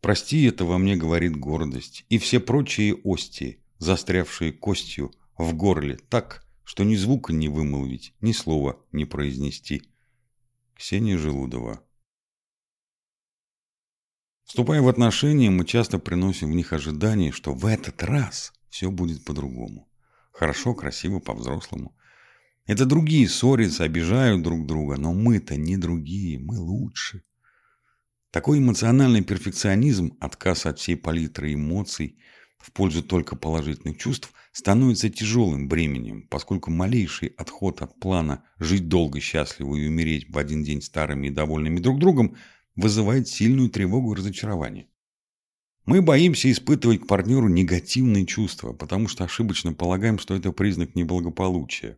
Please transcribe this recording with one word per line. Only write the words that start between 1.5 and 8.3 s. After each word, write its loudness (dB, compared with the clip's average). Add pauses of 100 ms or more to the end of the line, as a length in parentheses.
И 4
все 2
прочие 0
ости, -6 (180)
застрявшие -2
костью -6 (260)
в -2
горле 0
так, -6 (160)
что -2
ни 4
звука 0
не 0
вымолвить, -4
ни 0